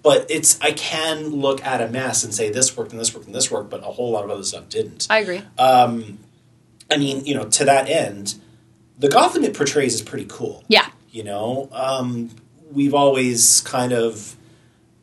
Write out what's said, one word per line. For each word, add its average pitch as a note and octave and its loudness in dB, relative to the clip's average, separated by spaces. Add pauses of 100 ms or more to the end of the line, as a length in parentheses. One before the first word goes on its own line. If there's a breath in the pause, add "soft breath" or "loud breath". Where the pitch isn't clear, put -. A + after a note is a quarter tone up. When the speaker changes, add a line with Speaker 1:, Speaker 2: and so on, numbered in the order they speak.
Speaker 1:
But D#3 4
it's, D3+ 2
I D3+ 2
can D#3 -4
look C#3 -2
at B2+ -2
a A#2 -2
mess B2 -2
and A2+ -10
say G#2+ -2
this B2 2
worked G#2+ -8
and A2+ -14
this A#2 -2
worked G2+ -18
and G2 -6
this B2+ 0
worked, G#2 -6
but F#2+ -8
a G2+ -14
whole A#2+ -4
lot G#2 -2
of G2+ -8
other G2+ -8
stuff F#2 -10
didn't. - -6
Speaker 2:
I G#3+ 4
agree. F#3 -4 (160)
Speaker 1:
Um, B2 4 (720)
I D#3 2
mean, C3+ -2
you C#3 -2
know, A#2 -4
to C3+ 0
that - 4
end, G#2 -2 (640 soft breath)
the C#3+ 4
Gotham D#4 4
it - -2
portrays C3+ 0
is A2 -4
pretty - -10
cool. - -10
Speaker 2:
Yeah. G3+ 6 (240)
Speaker 1:
You A2+ -12
know, A2 -6
um, B2 -4 (420)
we've C#3+ 2
always C3 4
kind B2 -2
of, A2+ -2 (680 soft breath)